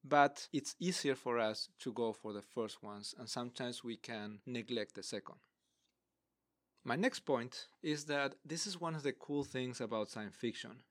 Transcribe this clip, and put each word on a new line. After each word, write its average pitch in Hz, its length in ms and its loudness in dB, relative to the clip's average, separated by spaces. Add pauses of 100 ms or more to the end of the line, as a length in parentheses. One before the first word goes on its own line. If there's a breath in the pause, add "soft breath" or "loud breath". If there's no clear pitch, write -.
But 143 480 8
it's - 260 0
easier 165 380 2
for 120 240 2
us 107 300 2 (100)
to 127 120 -4
go 110 220 0
for 107 200 -8
the 101 100 -6
first - 400 -4
ones, 104 340 -10
and 117 100 -12
sometimes 123 560 -6
we 113 140 -6
can 107 480 -8
neglect 117 480 -2
the 98 80 -8
second. - 380 -8 (1400)
My 120 120 0
next 220 260 2
point 123 460 0 (140)
is 151 240 -2
that 139 300 2 (100)
this 160 220 -4
is 180 120 -6
one 165 160 -2
of 151 80 -4
the 139 80 2
cool 143 320 -2
things 127 380 -4
about 107 300 -2
science 104 240 -8
fiction. - 560 -4